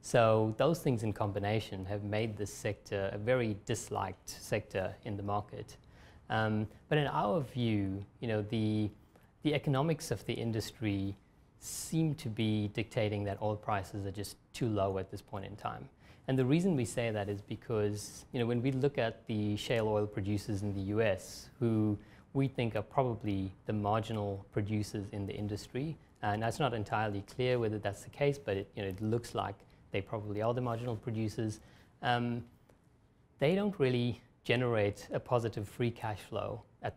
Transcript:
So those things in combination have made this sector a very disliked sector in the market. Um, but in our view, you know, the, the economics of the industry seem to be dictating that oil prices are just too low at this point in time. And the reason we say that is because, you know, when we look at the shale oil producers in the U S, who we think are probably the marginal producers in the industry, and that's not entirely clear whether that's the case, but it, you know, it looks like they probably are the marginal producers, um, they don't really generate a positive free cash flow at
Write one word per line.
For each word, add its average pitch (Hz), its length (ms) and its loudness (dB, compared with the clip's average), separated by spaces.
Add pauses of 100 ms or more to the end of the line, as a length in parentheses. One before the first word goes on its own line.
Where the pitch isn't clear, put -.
So 110 560 6
those 160 220 4
things 120 240 2
in 107 100 0
combination 104 720 -2
have 101 180 -4
made 107 340 -2
this 101 140 -6
sector 101 600 -4
a 107 60 -6
very 113 360 2 (120)
disliked 101 640 -4
sector 98 720 -4
in 107 120 -4
the 101 60 -6
market. 101 560 -4 (520)
Um, 110 380 2 (220)
but 151 80 4
in 143 100 2
our 175 320 2
view, 107 640 0 (160)
you 131 80 -4
know, 107 140 0
the, 107 480 0 (540)
the 147 100 2
economics 151 580 2
of 113 140 -4
the 120 80 -2
industry 104 840 -2 (440)
seem 160 560 0
to - 120 -8
be 107 460 2
dictating 107 500 0
that 101 180 -4
oil 107 140 0
prices 101 500 -4
are 98 60 -4
just 101 240 -8 (160)
too - 160 -2
low 98 300 2
at 92 120 -6
this 104 120 -10
point 98 240 -10
in 101 100 -10
time. 117 320 -8 (400)
And 131 100 2
the 131 60 6
reason 170 320 4
we 127 80 2
say 117 280 -2
that 104 180 -2
is 101 120 -2
because, 104 920 -4
you 131 60 -2
know, 120 60 2
when 120 160 0
we 135 120 2
look 135 240 2
at 113 300 -2
the 104 280 0
shale 110 320 2
oil 107 180 4
producers 104 580 -2
in 104 100 -2
the 98 80 -2
U 104 200 2
S, - 480 0 (120)
who 107 360 4 (360)
we 139 160 2
think 117 260 0
are 107 60 0
probably 107 720 0 (120)
the 107 80 -2
marginal 104 760 0
producers 107 640 -2
in 101 140 -4
the - 60 -6
industry, 113 640 -6 (260)
and 107 200 0
that's 113 160 -2
not 131 140 2
entirely 107 500 -2 (100)
clear 127 240 2
whether 107 200 0
that's 101 260 -4
the - 60 -16
case, 143 280 0
but 101 200 -2
it, 98 180 -4
you 107 80 -4
know, 98 60 0
it 95 120 -6
looks 110 320 0
like 101 220 -2 (360)
they 101 100 0
probably 104 400 -4
are 117 120 4
the 123 60 0
marginal 120 380 -2
producers, 110 640 -2 (400)
um, 120 420 2 (960)
they 156 160 4
don't 196 240 0
really 123 420 2 (220)
generate 117 680 2
a 139 80 0
positive 113 480 0
free 120 240 0
cash 107 280 -6
flow 104 420 -6 (200)
at 110 160 -6